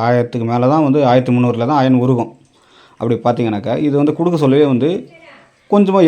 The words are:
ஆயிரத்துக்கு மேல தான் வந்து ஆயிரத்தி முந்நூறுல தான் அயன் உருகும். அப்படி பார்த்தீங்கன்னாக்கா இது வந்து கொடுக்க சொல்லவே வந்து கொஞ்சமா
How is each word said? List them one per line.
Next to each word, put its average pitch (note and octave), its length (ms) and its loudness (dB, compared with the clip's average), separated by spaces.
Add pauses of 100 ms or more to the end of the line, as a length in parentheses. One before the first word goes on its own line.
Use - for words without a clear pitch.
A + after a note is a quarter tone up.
ஆயிரத்துக்கு A#2+ 460 -2
மேல B2 220 0
தான் D#3 140 2
வந்து C#3 220 0
ஆயிரத்தி B2+ 260 2
முந்நூறுல A#2+ 360 0
தான் D3 100 0
அயன் C3 240 2
உருகும். B2 260 -2 (680)
அப்படி A#2 260 -2
பார்த்தீங்கன்னாக்கா A2+ 500 -2 (120)
இது C#3 140 0
வந்து D3 180 0
கொடுக்க E3+ 260 -2
சொல்லவே C#3+ 260 2
வந்து C3 180 0 (840)
கொஞ்சமா G3 360 2